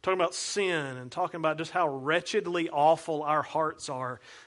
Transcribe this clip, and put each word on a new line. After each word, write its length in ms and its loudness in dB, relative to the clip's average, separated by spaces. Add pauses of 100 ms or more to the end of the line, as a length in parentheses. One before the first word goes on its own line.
talking 160 2
about 160 2
sin 640 -2
and 160 -12
talking 260 -4
about 200 0
just 120 -6
how 180 2
wretchedly 840 0
awful 520 4
our 200 2
hearts 460 -2
are 320 -6 (260)